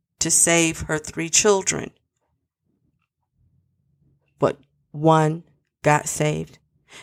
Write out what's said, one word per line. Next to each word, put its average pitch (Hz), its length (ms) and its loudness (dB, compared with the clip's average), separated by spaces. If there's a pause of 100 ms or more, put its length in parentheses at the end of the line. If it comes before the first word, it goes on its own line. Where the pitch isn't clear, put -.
(180)
to 160 140 -4
save 165 500 2
her 156 160 -4
three 160 320 -8
children. 190 640 0 (2500)
But - 180 -2 (320)
one 160 540 0 (380)
got 151 260 0
saved. 156 500 -6 (440)